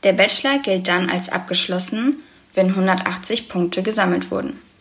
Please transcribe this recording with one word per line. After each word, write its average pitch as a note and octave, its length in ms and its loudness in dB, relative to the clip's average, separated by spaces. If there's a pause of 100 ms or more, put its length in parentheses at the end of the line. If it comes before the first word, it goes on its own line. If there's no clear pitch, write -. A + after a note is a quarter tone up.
Der G3 120 6
Bachelor G#3+ 500 2
gilt F#3 240 0
dann F3+ 240 2
als F#3 180 -2
abgeschlossen, F#3+ 920 -2 (320)
wenn F#3+ 200 2
hundertachtzig F#3 760 0
Punkte F3+ 340 -2
gesammelt G3 480 0
wurden. - 260 -6 (240)